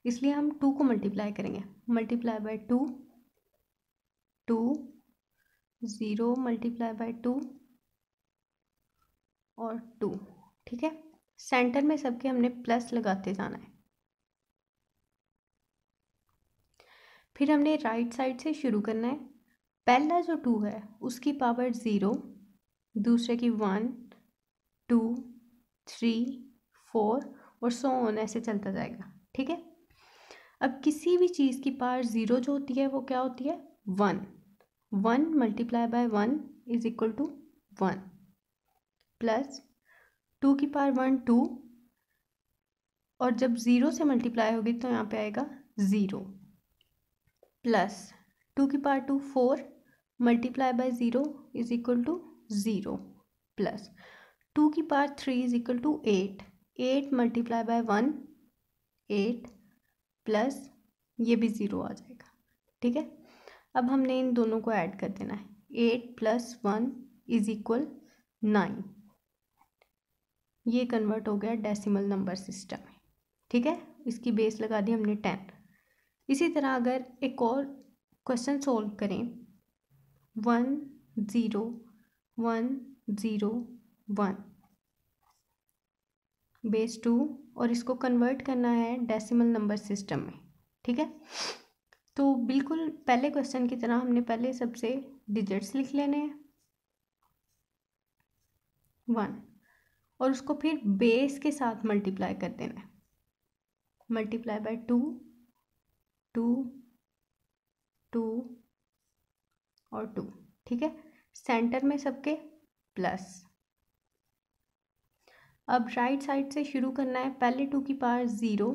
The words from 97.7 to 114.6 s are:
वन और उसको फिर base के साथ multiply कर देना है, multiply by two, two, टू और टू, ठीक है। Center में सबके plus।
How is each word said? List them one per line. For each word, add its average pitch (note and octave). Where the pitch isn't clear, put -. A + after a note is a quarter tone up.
वन A3+
और C4
उसको C4+
फिर D4
base A#3+
के D4+
साथ A3+
multiply F#3+
कर F#3
देना -
है, -
multiply A3
by A3
two, A#3+
two, A#3
टू A#3
और A3
टू, F#3+
ठीक B3
है। D#4
Center A#3+
में C#4+
सबके C#4+
plus। F#3